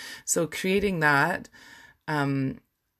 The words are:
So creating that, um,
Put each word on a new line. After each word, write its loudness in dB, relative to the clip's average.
So 0
creating 0
that, 2
um, -2